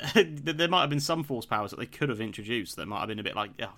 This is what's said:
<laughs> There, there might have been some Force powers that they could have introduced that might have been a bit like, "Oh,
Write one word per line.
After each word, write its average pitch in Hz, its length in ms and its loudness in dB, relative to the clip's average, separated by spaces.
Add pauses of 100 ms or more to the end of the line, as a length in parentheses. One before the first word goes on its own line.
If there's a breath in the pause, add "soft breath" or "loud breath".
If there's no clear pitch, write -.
<laughs> 139 120 0
There, 160 380 4
there 165 160 2
might 180 140 6
have 143 80 2
been 147 100 2
some 165 240 0
Force 123 220 -4
powers 107 240 0
that - 80 -12
they 120 80 -6
could - 240 -2
have 107 100 -2
introduced 110 560 -4
that 80 80 -6
might 101 140 -6
have 95 100 -4
been 107 100 -4
a 107 40 -6
bit 98 140 -4
like, 104 220 -2
"Oh, 101 200 -6